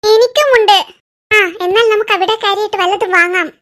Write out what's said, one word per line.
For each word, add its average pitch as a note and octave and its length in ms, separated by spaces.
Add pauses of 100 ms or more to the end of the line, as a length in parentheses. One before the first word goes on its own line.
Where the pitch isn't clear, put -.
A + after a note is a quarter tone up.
എനിക്കുമുണ്ട്. A4+ 720 (540)
ആ, G#4+ 80 (260)
എന്നാൽ A4 240
നമുക്ക് G#4+ 220
അവിടെ G4 240
കയറിയിട്ട് G#4 420
വല്ലതും F#4+ 340
വാങ്ങാം. F4 360 (140)